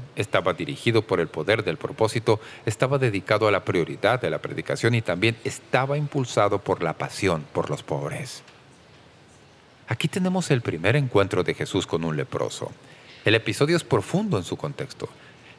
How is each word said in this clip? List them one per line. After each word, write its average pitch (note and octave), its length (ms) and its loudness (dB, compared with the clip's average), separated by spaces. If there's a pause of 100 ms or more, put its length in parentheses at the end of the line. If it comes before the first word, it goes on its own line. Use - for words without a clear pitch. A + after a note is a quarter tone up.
(180)
estaba F#2 340 0
dirigido G#2 520 0
por F#2 180 0
el D#2+ 80 -2
poder F#2 340 0
del E2 140 -2
propósito, - 640 0 (240)
estaba C3 320 0
dedicado G#2+ 500 2
a G#2 40 4
la F#2+ 120 2
prioridad F#2 560 2
de F2+ 100 -2
la D2+ 120 -4
predicación E2 540 0
y A2+ 60 2
también G#2 440 0
estaba C3+ 520 -2
impulsado A#2+ 600 0
por F2 240 -2
la D#2+ 80 0
pasión E2+ 600 -2
por D#2+ 160 -2
los D2 120 -4
pobres. D2+ 640 -6 (1400)
Aquí B2+ 220 -2
tenemos F#3 420 0
el C3 80 6
primer F#2+ 380 2
encuentro G2 460 4
de D#2+ 100 0
Jesús E2 340 -2
con E2 160 -2
un D#2 140 0
leproso. - 520 -4 (540)
El G#2+ 100 4
episodio C#3 440 2
es - 80 -4
profundo E3+ 520 0
en F2+ 60 -2
su E2 140 -6
contexto. - 500 -8 (520)